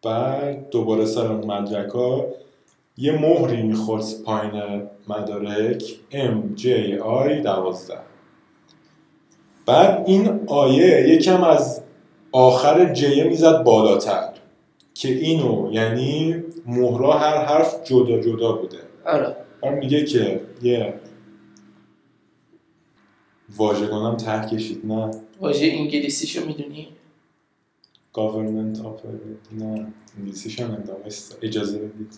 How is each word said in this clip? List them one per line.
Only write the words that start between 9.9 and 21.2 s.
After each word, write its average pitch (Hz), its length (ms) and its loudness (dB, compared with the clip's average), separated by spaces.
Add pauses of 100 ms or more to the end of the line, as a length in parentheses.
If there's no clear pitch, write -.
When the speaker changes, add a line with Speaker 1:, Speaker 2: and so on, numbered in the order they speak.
Speaker 1:
این 196 420 4
آیه 143 600 6
یکم 175 340 6
از - 380 4 (500)
آخر 135 600 6
جیه 139 300 2
می‌زد 160 400 6
بالاتر 107 680 4 (640)
که - 160 -6
اینو، 127 640 0
یعنی 135 720 -2 (220)
مهرا 123 480 2
هر 151 320 2
حرف 156 380 0
جدا 117 360 2
جدا 113 320 0
بوده. - 260 -6 (280)
Speaker 2:
آره. 160 300 -2 (260)
Speaker 1:
بعد 139 160 -4
میگه 139 280 0
که 101 360 0 (200)
یه 120 320 0 (2750)